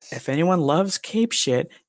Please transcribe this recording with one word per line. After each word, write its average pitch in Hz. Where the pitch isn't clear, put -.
if 131
anyone 170
loves 160
Cape 226
shit, -